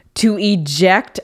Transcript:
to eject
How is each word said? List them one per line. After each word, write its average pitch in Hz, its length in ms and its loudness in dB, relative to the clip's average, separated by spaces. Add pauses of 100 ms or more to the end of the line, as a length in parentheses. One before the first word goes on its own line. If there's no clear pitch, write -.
(160)
to 214 240 0
eject 185 840 0